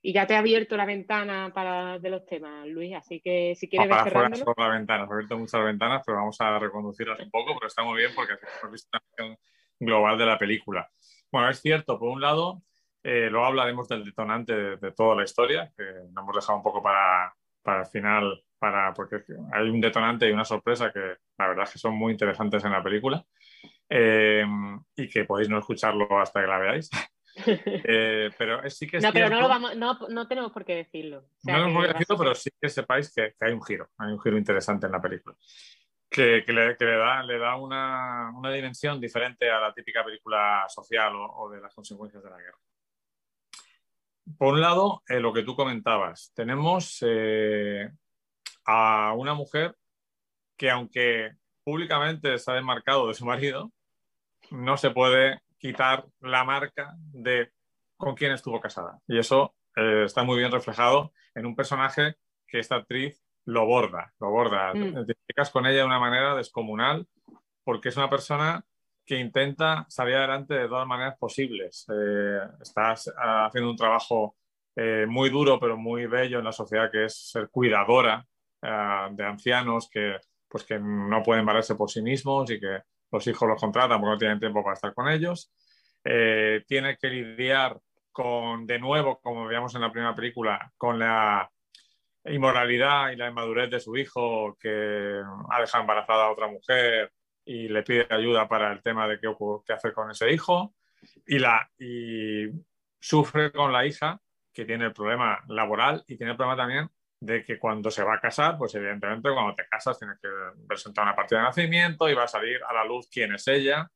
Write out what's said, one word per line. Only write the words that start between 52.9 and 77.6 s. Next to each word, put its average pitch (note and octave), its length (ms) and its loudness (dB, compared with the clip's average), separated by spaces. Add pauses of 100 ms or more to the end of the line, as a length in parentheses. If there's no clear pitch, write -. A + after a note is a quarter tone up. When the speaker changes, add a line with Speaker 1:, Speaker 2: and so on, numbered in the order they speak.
Speaker 2:
de A2 80 -4
su A#2+ 100 -12
marido, C3+ 460 -4 (800)
no C3 260 0
se C3+ 140 2
puede C3 500 4 (160)
quitar C3 480 0 (140)
la B2+ 240 0
marca C#3+ 540 -4
de B2+ 540 -2 (440)
con C3+ 200 -4
quién C#3+ 180 0
estuvo A#2 260 -6
casada. F2+ 480 -10
Y A#2 100 0
eso, C3+ 380 4 (220)
eh, A2 280 4
está B2 180 0
muy B2 140 2
bien B2 140 0
reflejado B2 600 2 (220)
en A2+ 100 -8
un A#2 100 -8
personaje C3+ 600 -2 (300)
que A#2 140 -4
esta B2 160 -4
actriz C3 480 -6 (220)
lo A#2 200 2
borda, G#2+ 540 0
lo G2+ 100 -4
borda. G#2 440 0
Speaker 1:
Mm. G#3 60 -4
Speaker 2:
Te G3+ 100 -2
identificas C#3 600 -4
con B2+ 160 0
ella C3+ 140 4
de C3 60 4
una B2+ 160 2
manera C3 340 2
descomunal, A#2+ 720 -2 (560)
porque B2 260 -4
es A#2 80 -6
una C#3 120 0
persona D3+ 560 -2 (400)
que C3 120 -4
intenta C#3 720 0
salir B2+ 280 -2
adelante C3+ 380 -2
de B2+ 140 0
todas B2+ 140 -2
las C3 60 -4
maneras B2+ 300 -4
posibles. A2+ 760 -6
Eh, G2+ 460 -2 (220)
estás, A2+ 560 -2
ah, A2+ 280 2
haciendo A#2+ 240 -2
un A2+ 80 -6
trabajo, A2+ 580 2 (400)
eh, A2 320 0
muy C3 220 2
duro, C#3 320 4
pero A2+ 160 0
muy A#2 300 -4
bello B2 320 0
en A2+ 60 -6
la A2+ 60 -2
sociedad, A2 400 0
que A2 140 0
es - 260 -10
ser A2 180 -4
cuidadora, A#2 760 4 (360)